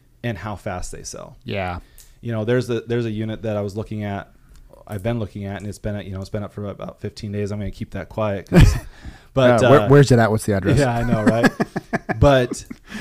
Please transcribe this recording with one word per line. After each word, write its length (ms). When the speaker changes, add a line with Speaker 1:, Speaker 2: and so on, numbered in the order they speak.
Speaker 1:
and 140
how 180
fast 380
they 100
sell. 400
Speaker 2:
Yeah. 360
Speaker 1:
You 100
know, 140
there's 220
the, 200
there's 180
a 60
unit 300
that 160
I 40
was 140
looking 300
at, 260
I've 160
been 160
looking 240
at, 140
and 100
it's 120
been, 260
you 80
know, 80
it's 80
been 140
up 100
for 140
about 340
fifteen 320
days. 180
I'm 80
gonna 120
keep 200
that 160
quiet, 420
'cause, 260
Speaker 2:
<laughs> 300
Speaker 1:
but, 280
Speaker 2:
Uh, 80
where, 120
Speaker 1:
uh, 80
Speaker 2:
where's 220
it 80
at? 120
What's 140
the 100
address? 240
Speaker 1:
Yeah, 180
I 60
know, 200
right? 340
Speaker 2:
<laughs> 640
Speaker 1:
But 460